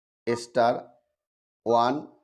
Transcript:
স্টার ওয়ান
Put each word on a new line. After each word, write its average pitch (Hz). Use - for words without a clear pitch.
স্টার 120
ওয়ান 117